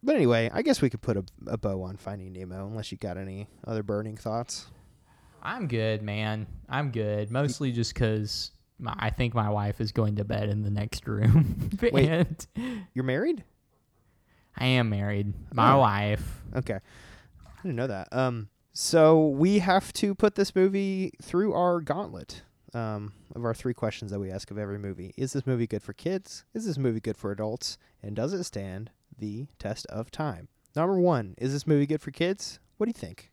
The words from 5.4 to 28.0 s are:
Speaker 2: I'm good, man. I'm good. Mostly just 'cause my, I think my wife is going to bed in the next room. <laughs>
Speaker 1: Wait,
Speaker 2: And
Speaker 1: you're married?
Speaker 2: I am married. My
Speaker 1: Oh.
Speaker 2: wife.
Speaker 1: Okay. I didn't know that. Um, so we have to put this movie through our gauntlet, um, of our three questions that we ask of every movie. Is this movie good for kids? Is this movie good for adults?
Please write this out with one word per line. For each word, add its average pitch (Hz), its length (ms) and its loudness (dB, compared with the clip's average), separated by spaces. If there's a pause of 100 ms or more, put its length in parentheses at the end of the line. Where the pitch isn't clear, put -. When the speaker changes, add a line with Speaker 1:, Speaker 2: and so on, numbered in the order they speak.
Speaker 2:
I'm 214 240 -6
good, 110 360 0
man. 107 420 -2 (240)
I'm 135 220 -2
good. 107 400 -2
Mostly 135 400 0
just 117 240 -2
'cause 107 560 0 (260)
my, 113 220 -6
I 107 100 0
think 117 240 0
my 107 160 2
wife 104 320 0
is 107 100 -2
going 107 260 2
to 104 60 -2
bed 104 260 -2
in 104 140 0
the 101 60 -2
next 104 380 -4
room. 110 680 6
<laughs> - 60 -4
Speaker 1:
Wait, 139 280 6
Speaker 2:
And 160 380 0 (460)
Speaker 1:
you're 127 100 -2
married? 190 400 0 (1120)
Speaker 2:
I 127 100 -2
am 127 240 4
married. 101 440 0 (200)
My 120 200 6
Speaker 1:
Oh. 139 60 8
Speaker 2:
wife. 107 600 2 (140)
Speaker 1:
Okay. 123 200 -2 (680)
I - 180 -20
didn't 170 120 -4
know 123 120 -2
that. 95 240 -8
Um, 120 380 -2 (240)
so 160 560 8
we 170 300 4
have 185 340 2
to 202 200 0
put 202 220 4
this 196 200 0
movie 190 560 2 (100)
through 196 320 0
our 175 280 2
gauntlet, - 600 -8 (320)
um, 107 380 -6 (220)
of 117 80 -8
our 113 120 0
three 123 180 -4
questions 107 380 -4
that 101 80 -4
we 95 100 -4
ask 95 220 -8
of 101 80 -8
every 101 180 -4
movie. 98 400 -8
Is 135 160 -4
this 139 140 -4
movie 120 200 0
good 104 140 -4
for 101 120 -12
kids? - 500 -6 (100)
Is 226 120 -6
this 165 120 -4
movie 120 220 0
good 107 180 -6
for 104 140 -6
adults? 107 480 -8 (240)